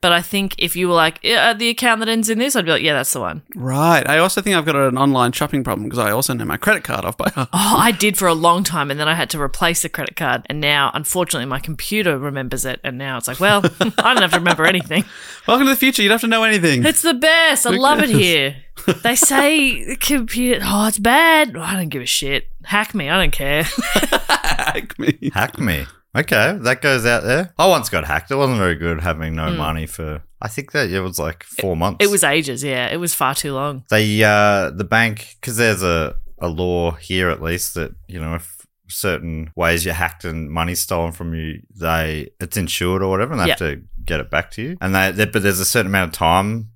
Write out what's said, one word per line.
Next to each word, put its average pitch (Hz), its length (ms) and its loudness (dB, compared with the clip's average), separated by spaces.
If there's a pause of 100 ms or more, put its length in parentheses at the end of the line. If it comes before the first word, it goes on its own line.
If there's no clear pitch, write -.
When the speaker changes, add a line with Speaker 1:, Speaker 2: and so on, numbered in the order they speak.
Speaker 1:
But 175 100 2
I 175 100 2
think 196 380 -4
if 170 160 -2
you 180 140 0
were 175 40 2
like, 165 300 2
"Yeah, 233 260 2
uh, 233 40 0
the 226 160 -2
account 233 320 0
that 226 80 -2
ends 226 200 0
in 220 80 0
this," 269 180 0
I'd 190 100 2
be 165 60 -2
like, 143 120 2
"Yeah, 151 100 2
that's 135 200 -2
the 127 80 -4
one." 90 200 -6 (140)
Speaker 2:
Right. 143 520 2
I 151 120 4
also 196 200 2
think 196 160 0
I've 156 100 0
got 156 100 0
an 131 240 2
online 131 320 4
shopping 147 320 -2
problem 107 260 -4
'cause 120 80 -6
I 107 140 0
also 131 220 0
know 117 120 -6
my 76 120 -4
credit 208 260 0
card - 220 -6
off 95 120 -6
by - 140 0
heart. 135 220 -4
Speaker 1:
Oh, 202 260 2
I 233 120 4
did 196 240 2
for 190 120 0
a 170 80 4
long 170 280 4
time, 151 280 -2
and 143 80 -6
then 151 80 0
I 160 80 2
had 156 160 -4
to 147 100 -4
replace 170 400 0
the - 80 -4
credit - 260 -8
card. 131 320 -2
And - 140 -6
now, 143 320 2
unfortunately, 151 540 -4
my 135 120 -6
computer 160 600 -2
remembers 135 460 -6
it. 127 180 -6
And 127 160 -8
now 135 180 -6
it's 117 100 -8
like, 127 120 -8
"Well, 202 240 4 (100)
<laughs> - 80 -6 (160)
I 247 160 4
don't 254 80 4
have 175 120 2
to - 40 2
remember 170 300 2
anything." 180 380 0 (420)
Speaker 2:
Welcome 262 180 4
to 269 80 4
the - 60 0
future. 254 240 2
You 196 60 4
don't 220 60 6
have 226 60 -2
to 233 60 -2
know 226 160 2
anything. 170 420 4
Speaker 1:
It's - 160 2
the 320 140 2
best. 311 500 4
I 240 60 2
Speaker 2:
Who - 80 2
Speaker 1:
love 269 240 4
it 254 80 0
Speaker 2:
cares? 175 100 6
Speaker 1:
here. 143 340 2 (460)
They 240 140 0
say 285 680 2
the 262 100 -6
computer, 247 680 0
"Oh, 202 240 2
it's 214 120 -2
bad." 302 580 4
I 170 160 -6
don't 180 160 -2
give 131 140 -6
a - 20 -8
shit. 139 440 -2 (160)
Hack 208 280 -2
me. 151 160 -2
I 175 120 2
don't 160 100 4
care. 147 320 0
<laughs> 679 300 -4 (360)
Speaker 2:
Hack - 680 -2
me. - 340 2
Speaker 3:
Hack 107 240 -2
me. 78 280 -2 (320)
Okay, 151 440 2
that 123 200 0
goes 131 240 2
out 120 180 2
there. 147 360 -2
I 170 80 6
once 151 220 2
got 80 160 -2
hacked. 73 260 -4
It 135 40 -2
wasn't 135 220 2
very 90 180 2
good 80 260 -2
having 80 340 -4
no 80 140 -2
Speaker 1:
Mm. 82 80 -2
Speaker 3:
money 78 280 -4
for, 78 360 -10 (200)
I 110 60 -8
think 131 240 -8
that 131 180 0
it 95 120 -2
was, 92 180 -6
like, 80 240 -6
four - 300 -4
Speaker 1:
It, - 20 0
Speaker 3:
months. 85 300 -2
Speaker 1:
it 101 40 2
was 202 140 0
ages, 139 400 -2
yeah. 127 240 -4
It 170 140 -6
was 175 120 -4
far 139 220 0
too 143 180 -6
long. 135 360 -6
Speaker 3:
They, 107 340 2
uh, 104 460 4
the 87 160 -6
bank, 113 560 0
'cause 117 160 -6
there's 110 260 2
a, 82 320 0 (240)
a 85 80 -4
law 87 440 0
here 90 380 -2
at - 120 -4
least 85 320 -4
that, 85 180 -6 (160)
you 87 140 -12
know, 80 140 -6
if - 260 -12 (260)
certain 80 680 -6
ways 85 260 2
you're 85 100 -4
hacked 85 300 -4
and 80 260 -8
money's 82 300 -4
stolen 85 320 -2
from 85 220 -8
you, 80 260 -8 (180)
they, 80 520 -2 (100)
it's - 160 -10
insured 92 480 -2
or 95 60 0
whatever, 107 240 0
and 120 80 -2
they 85 80 2
have - 100 0
Speaker 1:
Yeah. 87 160 -2
Speaker 3:
to - 60 -16 (240)
get 78 160 -2
it - 100 -10
back 73 200 -2
to 107 100 -10
you. 165 180 -8
And 95 160 -2
they, 95 160 2
they, 104 140 0
but 104 180 -2
there's 98 160 2
a 95 60 -2
certain 110 260 0
amount 92 220 2
of - 40 -12
time 98 580 2